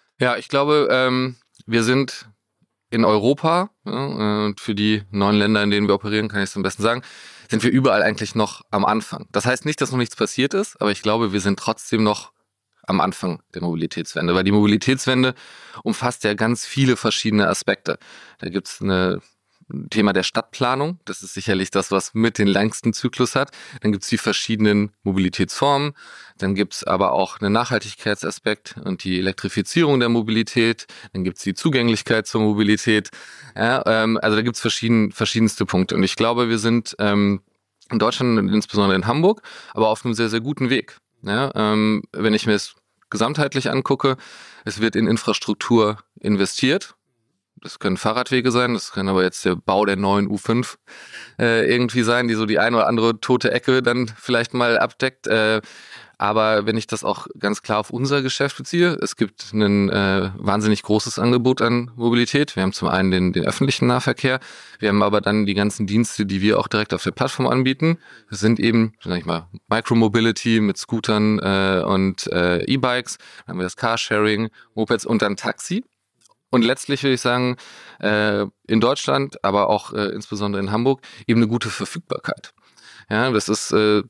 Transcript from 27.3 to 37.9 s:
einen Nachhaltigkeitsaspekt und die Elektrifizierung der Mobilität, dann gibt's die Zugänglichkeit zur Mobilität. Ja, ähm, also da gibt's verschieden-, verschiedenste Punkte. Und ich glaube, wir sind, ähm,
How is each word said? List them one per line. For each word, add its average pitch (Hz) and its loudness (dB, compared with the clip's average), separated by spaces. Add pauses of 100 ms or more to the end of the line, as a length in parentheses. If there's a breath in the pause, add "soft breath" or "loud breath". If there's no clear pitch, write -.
einen 104 -2
Nachhaltigkeitsaspekt 107 -4
und 95 -6
die 92 -2
Elektrifizierung 110 0
der 120 2
Mobilität, 113 0 (260 loud breath)
dann 92 -4
gibt's 90 -6
die 98 -4
Zugänglichkeit 117 0
zur 113 -2
Mobilität. 107 2 (440 loud breath)
Ja, 120 0
ähm, 110 2
also 107 2
da 110 2
gibt's 117 -4
verschieden-, 113 2
verschiedenste 110 0
Punkte. 92 0
Und 90 2
ich - 0
glaube, 117 0
wir 113 0
sind, 113 0
ähm, 101 2 (480)